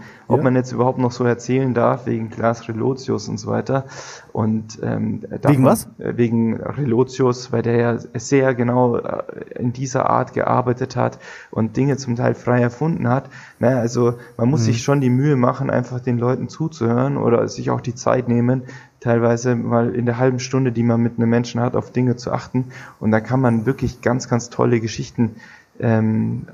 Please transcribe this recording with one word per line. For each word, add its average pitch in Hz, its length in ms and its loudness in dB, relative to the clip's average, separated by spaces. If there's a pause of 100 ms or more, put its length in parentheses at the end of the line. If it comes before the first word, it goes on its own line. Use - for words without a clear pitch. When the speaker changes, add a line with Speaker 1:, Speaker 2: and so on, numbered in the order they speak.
(300)
Speaker 1:
ob - 80 4
Speaker 2:
Ja. - 60 2
Speaker 1:
man 127 120 4
jetzt 127 160 0
überhaupt 127 280 0
noch 123 120 0
so 123 140 -2
erzählen 127 480 0
darf 120 320 2
wegen 113 240 -4
Glas 117 400 -2
Relotius 113 580 -4
und 107 120 -6
so 107 100 -8
weiter. 120 340 -2 (480)
Und, 110 500 -2
ähm, 107 400 -4 (200)
darf - 100 4
Speaker 2:
Wegen 131 120 4
Speaker 1:
man, 143 100 6
Speaker 2:
was? - 160 -2 (100)
Speaker 1:
äh, 101 160 -6
wegen 113 460 2
Relotius, 123 880 0
weil 117 100 0
der 117 140 0
ja 117 220 2 (200)
sehr 131 380 2
genau, 123 400 2
äh, - 280 -4 (360)
in 120 140 -2
dieser 127 360 -2
Art 123 240 0
gearbeitet 123 640 0
hat 120 240 -2 (320)
und 110 240 -2
Dinge 135 220 2
zum 127 180 -4
Teil 120 200 0
frei 123 260 2
erfunden 151 480 0
hat. 131 200 -2 (300)
Naja, 123 200 2
also 120 340 0 (240)
man 117 120 2
muss 123 120 2
Speaker 2:
Mhm. 113 40 2
Speaker 1:
sich 113 160 0
schon 143 200 2
die 127 80 2
Mühe 139 260 4
machen, 131 340 2
einfach 123 300 -2
den 123 200 0
Leuten 123 280 0
zuzuhören 135 680 -2
oder 113 320 2
sich 123 200 -6
auch 123 120 -2
die 117 140 -8
Zeit 120 340 0
nehmen, 120 340 2 (360)
teilweise 117 560 2
mal 117 380 0
in 120 140 0
der 117 100 0
halben 127 220 2
Stunde, 131 320 0
die 117 120 0
man 117 180 4
mit 117 160 0
einem 117 120 2
Menschen 117 320 0
hat, 123 140 -2
auf - 160 -2
Dinge 123 240 2
zu - 160 -8
achten. 127 340 -2 (340)
Und 110 120 0
da 110 80 4
kann 117 200 0
man 117 280 2
wirklich 131 340 -2
ganz, 123 260 0
ganz 117 220 -2
tolle 120 300 2
Geschichten, 113 560 -4 (440)
ähm, 113 760 0